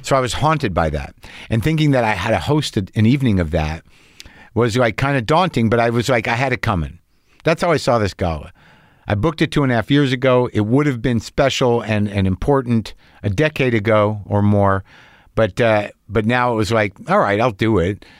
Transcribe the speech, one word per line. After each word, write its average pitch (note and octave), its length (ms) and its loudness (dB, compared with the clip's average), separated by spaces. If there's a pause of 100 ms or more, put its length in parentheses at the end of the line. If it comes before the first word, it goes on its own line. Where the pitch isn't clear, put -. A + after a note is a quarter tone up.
So C#3 140 -2
I C3+ 40 4
was B2+ 140 -2
haunted D3 400 -2
by D#2+ 160 0
that, D2 240 -6 (380)
and A2+ 120 0
thinking D#3 280 2
that B2+ 120 2
I G#2+ 120 0
had G#2 160 -4
to A#2 80 0
host D3 360 -2
a, F#2+ 200 -2
an A2 100 2
evening A#2+ 340 2
of D#2+ 120 -2
that D#2 340 -4 (680)
was, A2+ 200 0
like, A#2 220 0
kinda C#3 240 -2
daunting, D3+ 480 0
but A#2 100 2
I A#2 120 2
was A#2 180 0
like, A#2 180 0
I A#2+ 80 -2
had B2+ 180 -2
it - 100 -6
coming. E2 340 -2 (460)
That's D#3+ 180 0
how F3 100 0
I D3 60 2
saw A#2+ 220 0
this G2+ 160 -2
gala. D#2+ 360 -6 (560)
I G#2+ 80 -2
booked D#3+ 260 -2
it D#3+ 100 0
two D3 120 0
and B2+ 80 0
a A#2+ 40 0
half A2+ 160 -2
years C#3+ 220 2
ago. B2+ 400 2
It G#2+ 80 0
would B2 240 2
have B2+ 160 -2
been A#2+ 180 0
special B2+ 640 0
and, G#2 240 -2
and G2 200 -2
important A#2+ 680 -2 (280)
a G#2 80 -4
decade C#3 440 0
ago G#2+ 520 2
or G2+ 160 0
more. G2+ 420 2 (520)
But, G#2+ 240 0
uh, G#2+ 300 2 (180)
but G#2+ 180 -2
now B2 280 0
it - 20 -4
was A2 160 -2
like, G#2+ 220 0 (160)
"All G3+ 100 2
right, G#2 200 2
I'll B2 120 0
do A2 280 0
it. F#2+ 260 -2 (140)